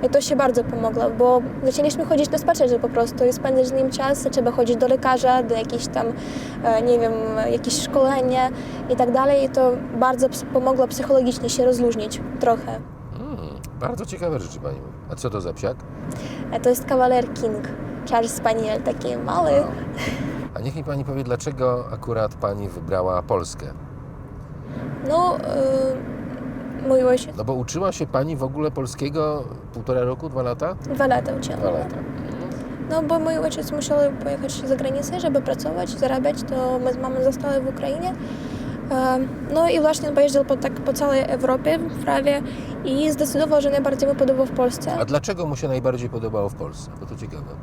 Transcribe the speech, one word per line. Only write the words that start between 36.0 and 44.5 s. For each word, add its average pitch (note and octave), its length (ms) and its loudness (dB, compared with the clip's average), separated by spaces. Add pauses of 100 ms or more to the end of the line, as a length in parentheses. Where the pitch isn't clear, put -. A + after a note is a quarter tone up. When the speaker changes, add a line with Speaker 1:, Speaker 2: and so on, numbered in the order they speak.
Speaker 1:
to B3+ 300 0
my B3+ 140 0
z B3+ 40 -4
mamą C4 260 0
zostały C#4 380 2
w C4 80 -2
Ukrainie. D4 440 -4 (800)
E, C4 280 2 (340)
no E4 160 4
i E4 100 4
właśnie D4+ 320 2
pojeździł C#4 340 6
po, C4+ 120 0
tak C4+ 160 -4
po C#4 200 -2
całej C4+ 360 2
Europie C4 500 2 (260)
prawie C#4+ 360 2 (440)
i C#4+ 260 2
zdecydował, D4 500 2
że C#4 80 2
najbardziej C#4 400 2
mu C#4 60 2
podobał C4+ 300 4
w A#3+ 60 -6